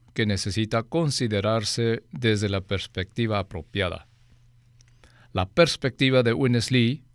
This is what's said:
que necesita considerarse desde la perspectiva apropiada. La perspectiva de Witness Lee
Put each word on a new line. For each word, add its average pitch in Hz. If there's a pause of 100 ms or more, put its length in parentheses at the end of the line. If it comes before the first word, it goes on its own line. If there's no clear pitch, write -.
(160)
que 117
necesita 107
considerarse 113
desde 107
la 98
perspectiva 101
apropiada. 92 (1300)
La 92
perspectiva 131
de 117
Witness 120
Lee 123